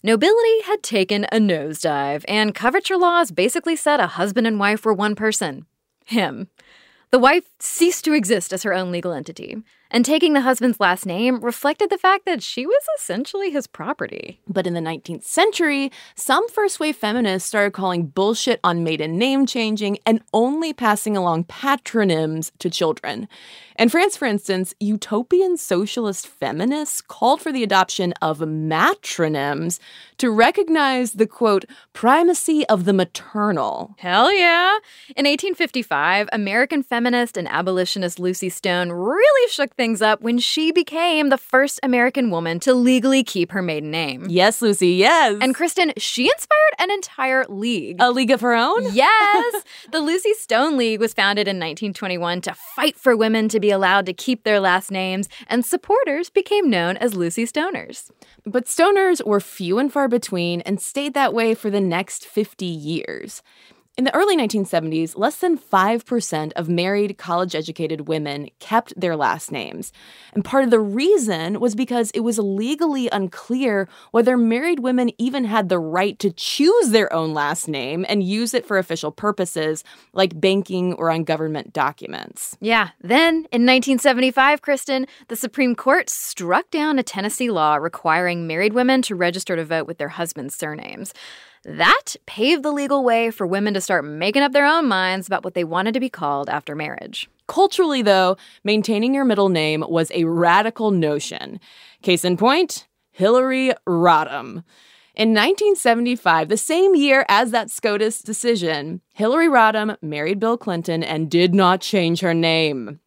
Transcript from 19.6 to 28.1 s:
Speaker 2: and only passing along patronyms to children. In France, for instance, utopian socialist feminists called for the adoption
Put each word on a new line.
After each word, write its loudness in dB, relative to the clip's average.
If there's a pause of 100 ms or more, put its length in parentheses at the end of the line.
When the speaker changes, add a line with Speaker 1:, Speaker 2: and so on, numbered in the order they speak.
Speaker 2:
and 2 (120)
only 0
passing -2
along 0
patronyms -2
to -4
children. -4 (500)
In 4
France, 2
for -6
instance, -2
utopian 0
socialist -4
feminists -4
called 0
for -6
the -2
adoption 0